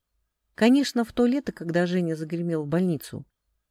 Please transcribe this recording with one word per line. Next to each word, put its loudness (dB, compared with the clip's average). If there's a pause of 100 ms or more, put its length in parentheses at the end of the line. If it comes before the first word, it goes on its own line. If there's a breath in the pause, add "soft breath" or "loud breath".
(540)
Конечно, 2
в -12
то 2
лето, -2
когда -2
Женя 0
загремел -4
в -8
больницу, -2 (440)